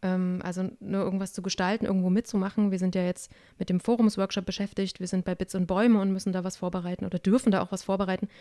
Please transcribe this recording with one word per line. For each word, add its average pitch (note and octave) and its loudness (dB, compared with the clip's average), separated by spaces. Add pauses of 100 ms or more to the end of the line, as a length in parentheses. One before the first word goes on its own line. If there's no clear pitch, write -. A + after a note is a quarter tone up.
ähm, F#3 0
also F#3 -4 (100)
nur G3 -2
irgendwas F#3+ -4
zu - -8
gestalten, F#3+ -2
irgendwo F#3 2
mitzumachen. G3+ 0
Wir F#3+ 0
sind F3+ 0
ja F#3 0
jetzt - -4 (260)
mit - -4
dem F3+ 2
Forumsworkshop G#3 2
beschäftigt, G3 -4
wir F#3 -6
sind F#3 -2
bei F#3 -2
Bits - -6
und F#3 0
Bäume G#3 6
und G3 2
müssen F#3+ -2
da F3+ -2
was F#3 -6
vorbereiten F3+ -4
oder F3+ -2
dürfen G#3 4
da F#3+ 4
auch F3+ -6
was F#3+ -4
vorbereiten. F#3+ -2 (140)